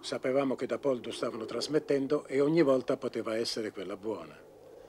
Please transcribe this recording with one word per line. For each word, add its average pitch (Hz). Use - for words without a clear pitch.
Sapevamo 131
che 131
da 113
Poldo 117
stavano 120
trasmettendo 139
e 135
ogni 160
volta 135
poteva 113
essere 113
quella 95
buona. 92